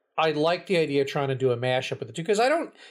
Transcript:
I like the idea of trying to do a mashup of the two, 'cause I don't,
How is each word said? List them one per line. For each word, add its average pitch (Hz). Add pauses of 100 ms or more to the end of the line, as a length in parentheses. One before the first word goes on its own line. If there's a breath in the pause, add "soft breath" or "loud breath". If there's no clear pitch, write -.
(160)
I 160
like 165
the 175
idea 143
of 135
trying 139
to 131
do 127
a 120
mashup 127
of 117
the 117
two, 165
'cause 208
I 247
don't, 311 (180 loud breath)